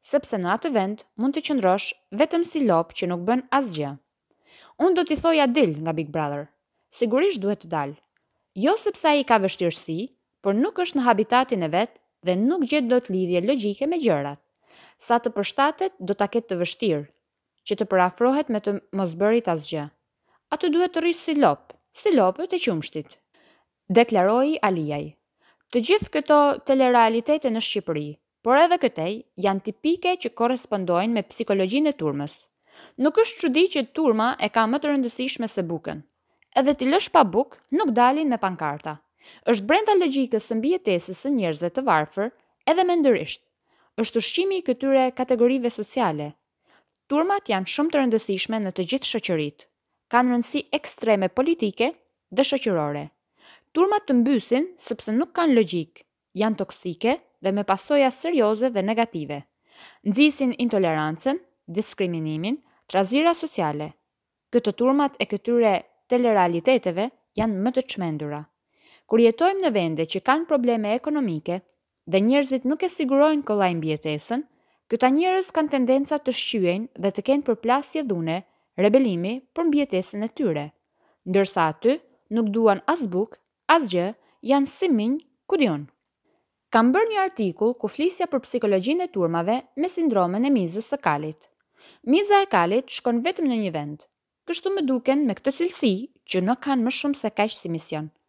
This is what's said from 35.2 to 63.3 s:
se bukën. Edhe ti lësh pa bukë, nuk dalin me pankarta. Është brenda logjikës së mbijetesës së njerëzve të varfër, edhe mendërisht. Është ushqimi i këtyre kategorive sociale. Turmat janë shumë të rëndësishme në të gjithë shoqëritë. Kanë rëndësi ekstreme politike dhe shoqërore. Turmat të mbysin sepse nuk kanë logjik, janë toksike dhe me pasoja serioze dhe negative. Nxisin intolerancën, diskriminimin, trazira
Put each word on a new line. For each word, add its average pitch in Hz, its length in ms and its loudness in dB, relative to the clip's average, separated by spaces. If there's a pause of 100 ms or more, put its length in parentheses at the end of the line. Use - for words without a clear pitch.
se 208 140 -6
bukën. 160 400 -6 (540)
Edhe 277 180 4
ti 254 160 -2
lësh 359 240 2
pa 330 80 6
bukë, 214 380 0 (180)
nuk 339 160 0
dalin 262 380 2
me 226 100 -2
pankarta. 151 560 -6 (480)
Është 208 240 2
brenda 415 300 4
logjikës 262 500 0
së 226 80 -2
mbijetesës 214 640 -2
së 269 140 -4
njerëzve 170 340 -2
të 262 160 -4
varfër, 190 460 0 (340)
edhe 349 240 4
mendërisht. 277 520 2 (600)
Është 220 220 -2
ushqimi 381 360 0
i 349 60 -10
këtyre 262 480 2
kategorive 247 560 2
sociale. 160 640 -4 (760)
Turmat 370 400 0
janë 190 240 0
shumë 294 180 2
të 294 80 2
rëndësishme 220 600 0
në 190 120 -4
të 190 180 -4
gjithë 269 200 2
shoqëritë. 160 540 -4 (480)
Kanë 247 200 4
rëndësi 240 260 -2 (180)
ekstreme 202 520 0
politike 262 580 -2 (440)
dhe 214 140 2
shoqërore. 151 600 0 (680)
Turmat 403 320 2
të 254 140 2
mbysin 254 480 2 (100)
sepse - 360 -4
nuk 285 200 -2
kanë 320 240 2
logjik, 170 460 -2 (320)
janë 214 260 -2
toksike 190 540 -4 (260)
dhe 190 120 0
me 202 120 -2
pasoja 262 480 2
serioze 247 560 0
dhe 208 160 -2
negative. 180 540 -4 (680)
Nxisin 262 520 2
intolerancën, 185 800 0 (280)
diskriminimin, 170 960 -4 (300)
trazira 254 440 2